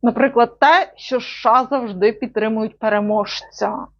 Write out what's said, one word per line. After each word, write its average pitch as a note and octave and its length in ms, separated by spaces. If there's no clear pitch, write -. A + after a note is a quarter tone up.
Наприклад, A#3+ 560
те, D#4+ 360
що - 200
С B3 80
Ш - 300
А B3+ 120
завжди A3+ 460
підтримують A3 680
переможця. G#3 960